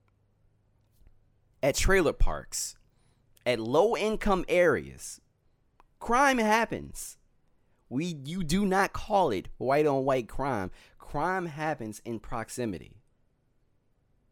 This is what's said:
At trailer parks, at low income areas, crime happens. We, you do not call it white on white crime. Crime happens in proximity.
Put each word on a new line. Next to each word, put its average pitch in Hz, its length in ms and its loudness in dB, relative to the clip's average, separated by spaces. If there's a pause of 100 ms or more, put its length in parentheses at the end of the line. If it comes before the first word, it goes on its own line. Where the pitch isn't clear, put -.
(1600)
At 135 120 2
trailer 180 380 4
parks, - 640 0 (680)
at 120 140 0
low 151 380 2
income 202 520 0
areas, 120 720 0 (760)
crime 262 400 4
happens. 214 800 -2 (680)
We, 160 360 -6
you 175 200 -6
do 180 200 2
not 190 280 2
call 190 380 2
it 95 180 -2 (100)
white 139 280 2
on 135 180 2
white 131 240 0
crime. 120 420 -4 (280)
Crime 175 480 -4
happens 143 580 -6
in 113 160 -8
proximity. 113 800 -8 (1300)